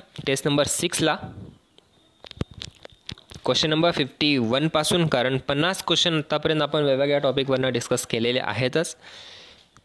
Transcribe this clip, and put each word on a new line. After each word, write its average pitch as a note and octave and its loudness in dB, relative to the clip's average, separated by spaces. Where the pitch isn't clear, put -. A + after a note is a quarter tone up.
टेस्ट C#3 -2
नंबर C#3+ 2
सिक्सला. D#3+ 0
क्वेश्चन C#3+ 2
नंबर E3 2
फिफ्टी D3 0
वनपासून, D3+ 2
कारण C3 2
पन्नास D3+ -2
क्वेश्चन E3 2
आतापर्यंत D3+ 0
आपण D3+ 0
वेगवेगळ्या C#3+ 2
टॉपिकवरनं C3 2
डिस्कस B2+ -2
केलेले A#2+ 0
आहेतच. B2+ -2